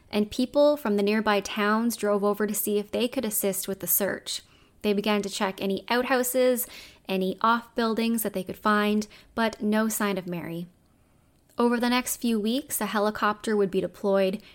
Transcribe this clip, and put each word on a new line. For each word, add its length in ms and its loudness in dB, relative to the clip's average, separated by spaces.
and 180 0
people 460 4
from 220 -2
the 60 2
nearby 360 2
towns 560 0
drove 300 0
over 200 0
to 80 -4
see 240 -2
if 140 -4
they 160 0
could 160 -4
assist 460 -2
with 100 -6
the 80 -8
search. 540 -2
They 100 2
began 300 0
to 80 -6
check 320 -4
any 260 -2
outhouses, 800 2
any 320 -2
off 340 0
buildings 500 0
that 100 -4
they 100 -4
could 140 -10
find, 500 2
but 280 -2
no 260 2
sign 300 -2
of 100 -8
Mary. 400 -8
Over 220 2
the 100 2
next 280 0
few 220 0
weeks, 420 -2
a 60 0
helicopter 680 0
would 140 2
be 120 0
deployed, 600 0